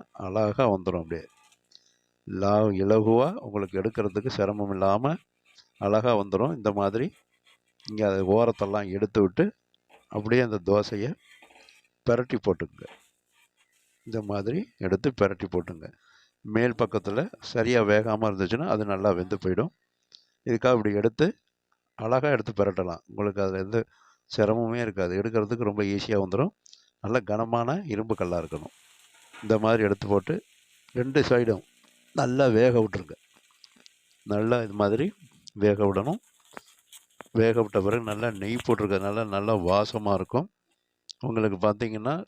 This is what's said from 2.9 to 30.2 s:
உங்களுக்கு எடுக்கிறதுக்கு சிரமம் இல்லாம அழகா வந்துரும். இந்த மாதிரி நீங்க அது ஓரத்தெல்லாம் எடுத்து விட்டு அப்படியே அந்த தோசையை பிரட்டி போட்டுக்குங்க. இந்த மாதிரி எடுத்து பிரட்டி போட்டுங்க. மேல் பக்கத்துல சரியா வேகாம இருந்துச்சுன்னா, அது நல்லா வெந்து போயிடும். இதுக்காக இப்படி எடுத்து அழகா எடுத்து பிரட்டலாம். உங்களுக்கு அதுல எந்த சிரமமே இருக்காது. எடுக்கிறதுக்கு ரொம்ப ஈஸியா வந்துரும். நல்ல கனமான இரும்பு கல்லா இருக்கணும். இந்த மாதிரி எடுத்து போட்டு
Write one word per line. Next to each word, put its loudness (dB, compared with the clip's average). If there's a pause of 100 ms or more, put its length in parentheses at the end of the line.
உங்களுக்கு -8
எடுக்கிறதுக்கு -4
சிரமம் -2
இல்லாம 2 (680)
அழகா 2
வந்துரும். 0
இந்த -2
மாதிரி -2 (800)
நீங்க -4
அது 0
ஓரத்தெல்லாம் 0
எடுத்து 0
விட்டு 4 (680)
அப்படியே 0
அந்த -2
தோசையை 0 (1000)
பிரட்டி 2
போட்டுக்குங்க. -2 (1200)
இந்த -6
மாதிரி -4 (180)
எடுத்து 0
பிரட்டி 0
போட்டுங்க. -6 (600)
மேல் 0
பக்கத்துல -2 (200)
சரியா 0
வேகாம 2
இருந்துச்சுன்னா, -2
அது 0
நல்லா 0
வெந்து -2
போயிடும். -2 (720)
இதுக்காக 2
இப்படி 0
எடுத்து 2 (720)
அழகா 0
எடுத்து -2
பிரட்டலாம். -2
உங்களுக்கு -4
அதுல -2
எந்த -4 (540)
சிரமமே 0
இருக்காது. -4
எடுக்கிறதுக்கு -2
ரொம்ப -2
ஈஸியா -2
வந்துரும். -2 (480)
நல்ல -2
கனமான -2 (160)
இரும்பு -4
கல்லா -2
இருக்கணும். -10 (600)
இந்த 0
மாதிரி 4
எடுத்து 0
போட்டு 2 (600)